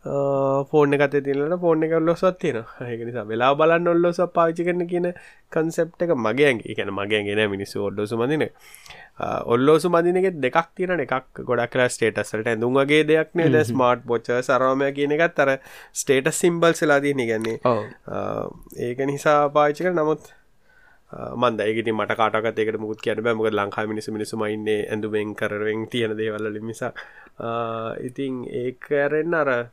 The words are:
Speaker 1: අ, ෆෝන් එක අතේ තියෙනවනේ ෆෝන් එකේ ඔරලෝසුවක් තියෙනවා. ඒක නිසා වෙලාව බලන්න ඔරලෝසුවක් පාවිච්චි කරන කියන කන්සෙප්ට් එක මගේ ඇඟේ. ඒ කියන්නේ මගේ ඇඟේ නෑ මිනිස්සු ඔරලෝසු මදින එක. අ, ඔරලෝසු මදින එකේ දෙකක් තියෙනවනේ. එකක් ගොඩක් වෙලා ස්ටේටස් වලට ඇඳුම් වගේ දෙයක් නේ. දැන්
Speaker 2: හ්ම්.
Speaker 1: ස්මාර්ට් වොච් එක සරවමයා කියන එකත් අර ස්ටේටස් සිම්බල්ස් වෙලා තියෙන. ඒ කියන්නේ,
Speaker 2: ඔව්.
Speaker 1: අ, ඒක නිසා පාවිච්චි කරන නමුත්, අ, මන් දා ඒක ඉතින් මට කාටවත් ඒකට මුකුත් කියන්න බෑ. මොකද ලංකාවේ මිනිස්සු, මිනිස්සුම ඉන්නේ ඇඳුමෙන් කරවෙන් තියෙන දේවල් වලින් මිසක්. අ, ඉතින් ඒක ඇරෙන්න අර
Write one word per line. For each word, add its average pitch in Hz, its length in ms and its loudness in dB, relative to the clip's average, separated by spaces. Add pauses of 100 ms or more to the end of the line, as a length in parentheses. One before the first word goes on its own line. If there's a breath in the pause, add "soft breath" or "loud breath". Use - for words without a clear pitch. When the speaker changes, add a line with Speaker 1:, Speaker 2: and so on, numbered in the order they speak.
Speaker 1:
අ, 143 100 -6 (500)
ෆෝන් 147 280 4
එක 143 100 4
අතේ 143 180 2
තියෙනවනේ 143 380 -2
ෆෝන් 165 240 2
එකේ 160 140 0
ඔරලෝසුවක් 170 420 2
තියෙනවා. 117 280 -4 (180)
ඒක 117 180 -8
නිසා 117 240 -6
වෙලාව 123 300 2
බලන්න 165 320 4
ඔරලෝසුවක් 175 440 2
පාවිච්චි 170 320 2
කරන 175 200 0
කියන 175 240 -2 (400 loud breath)
කන්සෙප්ට් 165 540 -2
එක 170 120 2
මගේ 123 320 2
ඇඟේ. 120 200 2
ඒ - 80 -10
කියන්නේ 98 220 -4
මගේ 104 220 0
ඇඟේ 101 180 -2
නෑ 107 140 2
මිනිස්සු 98 320 -6
ඔරලෝසු 104 340 -4
මදින 131 260 0
එක. - 120 -4 (580 loud breath)
අ, - 140 -6 (160)
ඔරලෝසු 147 480 4
මදින 175 260 2
එකේ 185 200 2
දෙකක් 139 360 -2
තියෙනවනේ. 180 360 -4
එකක් 131 340 -6
ගොඩක් 120 320 -2
වෙලා 127 140 2
ස්ටේටස් 104 420 -2
වලට 110 180 -4
ඇඳුම් 117 260 0
වගේ 147 300 4
දෙයක් 156 260 2
නේ. 165 180 2
දැන් 156 100 4
Speaker 2:
හ්ම්. 143 100 2
Speaker 1:
ස්මාර්ට් 123 380 2
වොච් 117 220 -2
එක 123 160 0
සරවමයා 131 480 2
කියන 143 220 -2
එකත් 165 240 0
අර 135 120 4 (400 loud breath)
ස්ටේටස් 135 480 0
සිම්බල්ස් 170 420 2
වෙලා 147 200 4
තියෙන. 143 180 0
ඒ 120 100 0
කියන්නේ, 113 340 -2
Speaker 2:
ඔව්. 113 200 2 (220)
Speaker 1:
අ, 98 180 -6 (540)
ඒක 123 280 -6
නිසා 143 340 2 (100)
පාවිච්චි 147 340 2
කරන 180 140 0
නමුත්, 156 340 -2 (840 soft breath)
අ, 123 200 -12
මන් 120 220 2
දා 104 120 -2
ඒක 110 120 0
ඉතින් 110 160 0
මට 107 220 -2
කාටවත් 110 420 0
ඒකට 110 200 -2
මුකුත් 110 220 -8
කියන්න 110 220 -2
බෑ. 117 120 0
මොකද 110 200 0
ලංකාවේ 101 340 -2
මිනිස්සු, 107 240 -6
මිනිස්සුම 107 320 -6
ඉන්නේ 107 400 -2
ඇඳුමෙන් 107 500 -4
කරවෙන් 107 520 -4
තියෙන 113 280 -2
දේවල් 107 320 -4
වලින් 107 200 -8
මිසක්. 113 320 -8 (380 loud breath)
අ, 117 120 -8 (500)
ඉතින් 131 360 -6 (180)
ඒක 127 400 -6
ඇරෙන්න 151 420 0
අර 147 140 2 (240)